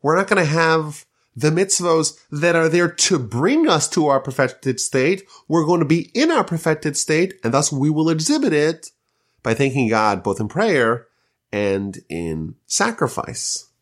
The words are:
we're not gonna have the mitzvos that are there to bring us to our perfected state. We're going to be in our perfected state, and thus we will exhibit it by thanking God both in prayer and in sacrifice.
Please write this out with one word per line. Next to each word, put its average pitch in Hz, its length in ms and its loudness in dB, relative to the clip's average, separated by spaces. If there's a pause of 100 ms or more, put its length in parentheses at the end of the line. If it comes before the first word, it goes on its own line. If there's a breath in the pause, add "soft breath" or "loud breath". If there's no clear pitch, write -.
we're 156 160 2
not 196 100 0
gonna 196 160 2
have 160 600 0 (280)
the 151 160 0
mitzvos 170 680 0 (100)
that 170 280 0
are 160 100 2
there 170 220 2
to - 280 0
bring 147 500 0
us 160 220 2
to 151 180 0
our 135 120 2
perfected 131 640 -4
state. 156 420 0 (240 loud breath)
We're 160 180 2
going 170 140 2
to 156 60 2
be 165 280 0
in 302 160 2
our 311 140 2
perfected 160 540 -2
state, 170 440 -2
and 117 120 -2
thus 143 180 0
we 143 180 0
will 156 200 2
exhibit 202 420 0
it 156 400 -2 (500)
by 117 120 0
thanking 131 340 2
God 107 360 2
both 98 180 -2
in 107 80 -4
prayer 131 580 0 (420)
and 101 500 -2 (100)
in 80 460 -6 (120)
sacrifice. - 1000 -4 (140)